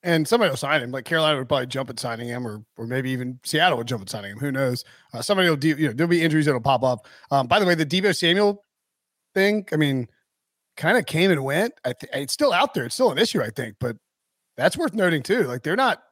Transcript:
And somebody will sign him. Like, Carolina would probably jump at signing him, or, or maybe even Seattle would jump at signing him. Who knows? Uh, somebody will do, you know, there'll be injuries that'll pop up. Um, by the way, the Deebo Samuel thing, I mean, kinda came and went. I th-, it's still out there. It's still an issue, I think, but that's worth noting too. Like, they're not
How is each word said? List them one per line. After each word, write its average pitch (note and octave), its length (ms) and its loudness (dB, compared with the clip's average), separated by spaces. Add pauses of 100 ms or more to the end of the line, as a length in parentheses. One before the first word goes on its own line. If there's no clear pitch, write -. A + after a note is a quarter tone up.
And D#3+ 240 2
somebody A3+ 220 4
will C3 80 -4
sign C#3+ 240 0
him. A#2+ 100 -8
Like, B2+ 140 -8
Carolina D#3 320 2
would C3 100 -6
probably B2+ 200 0
jump C3 220 -6
at A#2 100 -12
signing A#2 280 -8
him, A#2+ 200 -6
or, G#2+ 160 -10 (120)
or A2+ 120 -10
maybe B2+ 240 -2
even B2 320 -6
Seattle D#3 340 2
would A#2 100 -6
jump A#2+ 140 -4
at F#2+ 80 -16
signing G2+ 220 -10
him. G#2 80 -14
Who C#3+ 120 -4
knows? C3 320 -2 (300)
Uh, A#2+ 80 -8
somebody F#3+ 260 2
will D#3 100 2
do, D3 120 2
you D3+ 180 0
know, A2+ 60 -2
there'll D#3+ 160 0
be E3+ 140 2
injuries D#3 220 2
that'll C3+ 160 2
pop C3 220 2
up. B2 240 0 (240)
Um, C3+ 160 2
by F3+ 120 4
the G3+ 60 2
way, F3 100 4
the D#3 100 0
Deebo F#3 300 0
Samuel G3+ 480 2 (680)
thing, G3+ 380 2
I E3 40 -2
mean, C#3 320 0 (720)
kinda G3 260 2
came F3 280 2
and C#3+ 120 2
went. D#3+ 300 0 (100)
I B2 100 -4
th-, - 200 -14
it's C3+ 200 -6
still C#4+ 200 2
out F#3+ 200 2
there. C3+ 120 -4
It's - 100 -8
still B3+ 160 2
an C3 60 -4
issue, F#3 240 0
I A2 80 -2
think, A2+ 300 -10
but A#2+ 180 -4 (580)
that's C#3 220 0
worth A#3+ 160 -4
noting F3 300 0
too. A3+ 200 0
Like, B2 200 -4
they're D#3+ 120 -2
not A#3+ 360 0